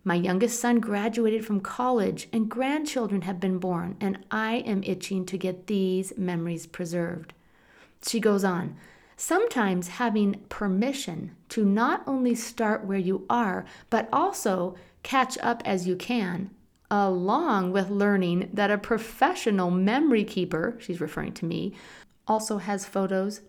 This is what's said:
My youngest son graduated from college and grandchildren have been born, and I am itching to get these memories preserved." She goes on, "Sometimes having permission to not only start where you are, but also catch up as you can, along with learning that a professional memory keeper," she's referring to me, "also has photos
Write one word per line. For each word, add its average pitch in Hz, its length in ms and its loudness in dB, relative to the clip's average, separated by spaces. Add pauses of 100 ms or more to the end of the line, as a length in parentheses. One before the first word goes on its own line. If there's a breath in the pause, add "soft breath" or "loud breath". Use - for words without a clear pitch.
My 175 100 2
youngest 190 460 2
son 240 200 4
graduated 220 640 0
from 208 180 0
college 208 720 0
and 226 160 0
grandchildren 254 760 -2
have 180 160 -6
been 185 180 0
born, 175 420 -2
and 190 200 -2 (100)
I 220 280 -2 (100)
am 196 160 0
itching 185 420 -4
to 185 100 -8
get 180 300 -4
these 190 500 0
memories 170 520 -4
preserved." 170 640 -6 (720 soft breath)
She 226 140 -2
goes 202 240 4
on, 156 320 0 (420 loud breath)
"Sometimes 214 720 0
having 208 600 0
permission 196 840 -2 (160)
to 226 160 0
not 226 420 4
only 254 300 2
start 220 480 -2
where 196 140 0
you 190 320 0
are, 196 340 2 (260 loud breath)
but 220 220 2
also 202 640 2 (280 loud breath)
catch - 340 0
up 233 260 -2
as 185 240 0
you 180 80 2
can, 185 540 -4 (420)
along 196 800 2
with 190 180 0
learning 196 640 2
that 202 180 2
a 208 80 2
professional 214 960 2
memory 214 540 4
keeper," 175 540 -2
she's 170 200 -8
referring 156 320 -4
to - 140 -8
me, 170 280 -4 (540 loud breath)
"also 220 300 0
has 196 260 -4
photos 196 640 0